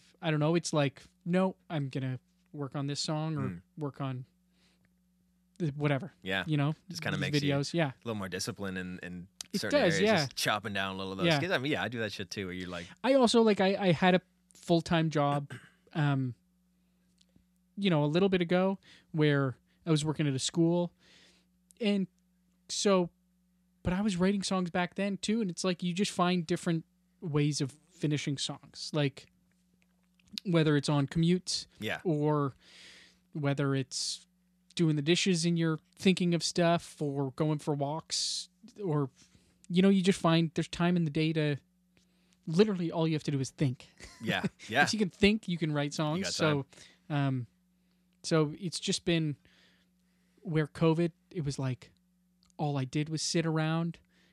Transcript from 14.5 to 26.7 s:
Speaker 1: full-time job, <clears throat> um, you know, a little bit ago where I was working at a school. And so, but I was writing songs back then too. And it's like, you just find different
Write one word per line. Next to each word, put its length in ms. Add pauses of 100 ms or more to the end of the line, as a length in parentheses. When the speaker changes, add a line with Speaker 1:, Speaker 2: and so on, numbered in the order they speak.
Speaker 1:
full-time 580
job, 420 (200)
<clears throat> 220
um, 400 (1400)
you 140
know, 140
a 20
little 220
bit 140
ago 360 (340)
where 440 (300)
I 40
was 140
working 220
at 80
a 40
school. 540 (880)
And 280 (600)
so, 420 (760)
but 80
I 100
was 140
writing 260
songs 280
back 260
then 220
too. 220
And 100
it's 140
like, 180
you 120
just 160
find 360
different 380 (360)